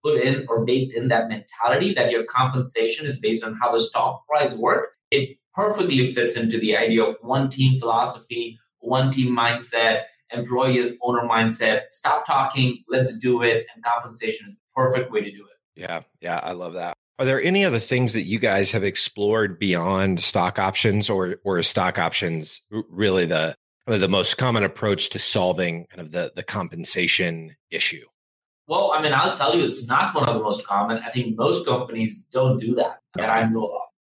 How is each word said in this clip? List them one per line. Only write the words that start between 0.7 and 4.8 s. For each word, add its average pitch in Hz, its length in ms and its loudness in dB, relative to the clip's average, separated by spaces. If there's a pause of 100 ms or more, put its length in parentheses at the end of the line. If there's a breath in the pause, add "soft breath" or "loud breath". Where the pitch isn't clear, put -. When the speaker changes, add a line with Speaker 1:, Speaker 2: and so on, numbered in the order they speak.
Speaker 1:
in 123 140 -2
that 117 200 2
mentality 120 640 0
that 120 160 2
your 117 140 0
compensation 127 840 0
is 135 140 -6
based 113 240 0
on 110 180 -8
how 123 100 2
the 117 80 2
stock 123 480 -2
price 147 260 2
work, - 340 0 (240)